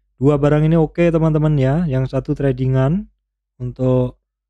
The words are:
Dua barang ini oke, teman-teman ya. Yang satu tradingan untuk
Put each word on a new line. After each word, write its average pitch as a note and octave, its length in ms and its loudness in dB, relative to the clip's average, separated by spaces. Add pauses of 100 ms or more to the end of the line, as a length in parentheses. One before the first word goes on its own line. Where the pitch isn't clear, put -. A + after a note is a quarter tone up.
(160)
Dua C#3+ 240 0
barang D3 240 2
ini E3 160 2
oke, E3+ 320 0
teman-teman D#3 480 0
ya. C#3 320 0
Yang C3 240 -2
satu C3+ 200 -4
tradingan C3 720 -2 (480)
untuk B2+ 640 -4 (300)